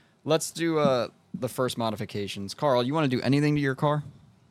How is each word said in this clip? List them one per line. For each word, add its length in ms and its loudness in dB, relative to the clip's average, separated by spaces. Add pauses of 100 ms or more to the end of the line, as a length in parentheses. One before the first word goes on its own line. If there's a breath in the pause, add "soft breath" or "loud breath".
(260 soft breath)
let's 260 0
do, 280 -2
uh, 280 2 (260)
the 140 -4
first 300 -2
modifications. 760 -6
Carl, 300 2
you 100 -2
wanna 140 2
do 140 0
anything 340 2
to 60 0
your 140 -2
car? 280 0 (480)